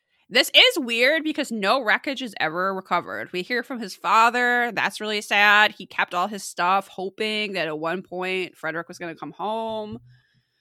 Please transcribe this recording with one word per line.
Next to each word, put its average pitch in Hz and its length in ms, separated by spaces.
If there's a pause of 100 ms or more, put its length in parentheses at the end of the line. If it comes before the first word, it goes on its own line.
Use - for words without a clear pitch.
(280)
This 254 240
is 480 280
weird 254 420
because 302 300
no 220 280
wreckage 233 400
is 240 200
ever 180 340
recovered. 143 580
We 180 100
hear 240 200
from 247 160
his 208 160
father. 240 800
That's 156 260
really 214 200
sad. 208 520
He 196 140
kept - 280
all 180 120
his 208 160
stuff, 190 460
hoping 214 640
that 165 160
at 151 100
one 165 240
point 180 540
Frederick 156 320
was 175 100
gonna 170 160
come 160 180
home. 220 720
<sighs> - 60 (520)